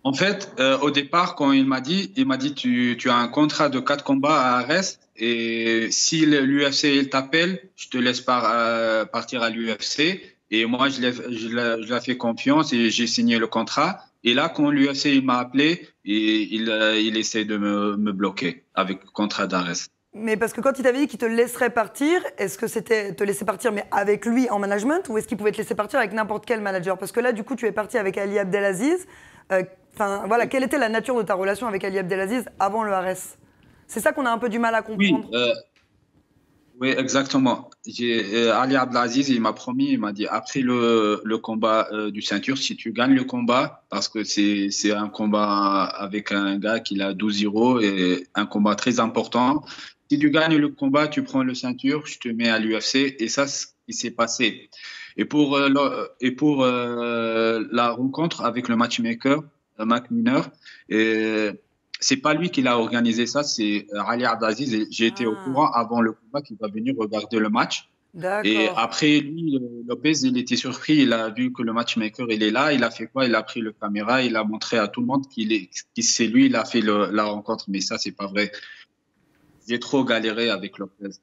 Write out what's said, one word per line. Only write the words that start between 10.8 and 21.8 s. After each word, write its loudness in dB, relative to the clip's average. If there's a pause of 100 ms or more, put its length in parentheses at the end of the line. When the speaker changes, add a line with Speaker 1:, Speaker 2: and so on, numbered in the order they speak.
Speaker 1:
je -6
l'ai, 0
je -8
l'ai, -2
je -6
l'ai -2
fait -4
confiance 0
et 4
j'ai 0
signé 2
le 0
contrat. -2 (240)
Et 2
là, 2
quand 2
l'U 4
F -2
C 2
il 4
m'a 2
appelé, 0 (180)
et 0
il, -2
euh, 2
il 0
essaie -2
de -2
me, 0
me 0
bloquer -4 (120)
avec -2
le -20
contrat -2
d'Arès. -4 (240)
Speaker 2:
Mais -2
parce -2
que -8
quand 0
il -4
t'avait 4
dit 2
qu'il -12
te -2
laisserait 2
partir, 0 (180)